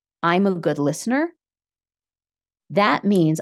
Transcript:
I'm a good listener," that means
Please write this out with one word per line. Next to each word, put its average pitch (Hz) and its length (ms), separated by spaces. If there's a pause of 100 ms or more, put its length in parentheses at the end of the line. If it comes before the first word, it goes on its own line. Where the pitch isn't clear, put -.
(200)
I'm 180 260
a 190 80
good 160 240
listener," 233 540 (1400)
that 202 340
means 165 380